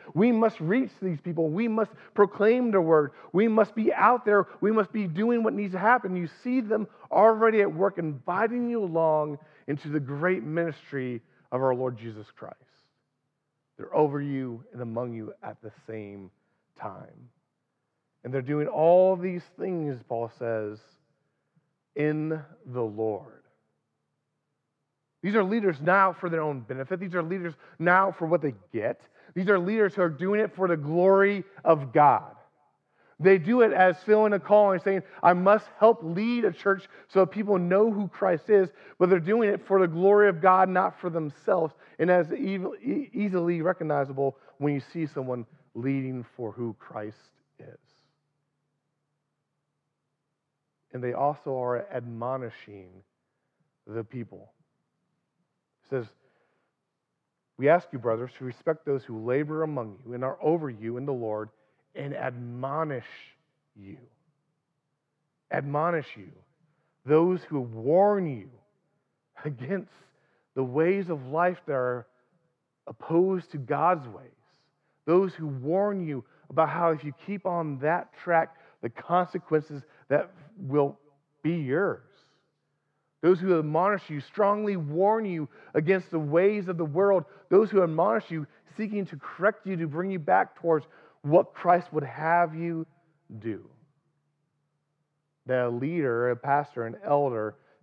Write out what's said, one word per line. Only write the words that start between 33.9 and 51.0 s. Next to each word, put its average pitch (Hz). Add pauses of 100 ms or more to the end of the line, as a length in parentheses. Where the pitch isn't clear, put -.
feeling 214
a 196
call 208
and 180
saying, 196 (200)
"I 175
must 196 (100)
help 226
lead 220
a 185
church 196 (180)
so 190
that 185
people 202
know 190
who 196
Christ 185
is," 196 (260)
but 185
they're 180
doing 208
it -
for 196
the 185
glory 196
of 170
God, 190
not 185
for 180
themselves. 160 (260)
And 175
as 175
e-, 196 (240)
e-, 262
easily 175
recognizable 143 (220)
when 147
you 139
see 165
someone 127 (280)
leading 131 (100)
for 117
who 113
Christ - (300)
is. - (3250)
And 127